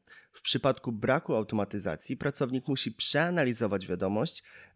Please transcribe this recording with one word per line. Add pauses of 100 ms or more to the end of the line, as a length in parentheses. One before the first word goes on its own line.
(320)
W
przypadku
braku
automatyzacji
pracownik
musi
przeanalizować
wiadomość, (340)